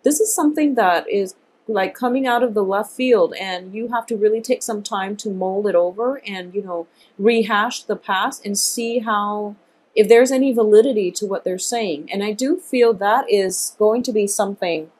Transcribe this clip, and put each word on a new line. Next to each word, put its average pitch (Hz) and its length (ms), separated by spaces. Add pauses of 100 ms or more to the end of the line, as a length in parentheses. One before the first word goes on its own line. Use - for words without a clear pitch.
This 302 160
is 427 160
something 302 400
that 180 340
is, 196 280 (320)
like, 190 260
coming 254 320
out 240 160
of 233 120
the 208 100
left 196 260
field, 240 480
and 185 340
you 226 160
have 233 180
to 233 100
really 214 240
take 247 240
some 208 180
time 196 360
to 214 120
mull 190 380
it 175 80
over 220 500
and, 185 280
you 202 80
know, 175 260 (300)
rehash 220 680
the 208 100
past 208 500
and 202 140
see 233 420
how, 208 540 (400)
if 202 140
there's 247 240
any 262 200
validity 214 580
to 208 160
what 190 180
they're 185 140
saying. 185 520
And 202 140
I 208 80
do 262 240
feel 240 380
that 208 340
is 190 500
going 220 260
to 247 80
be 208 140
something 185 720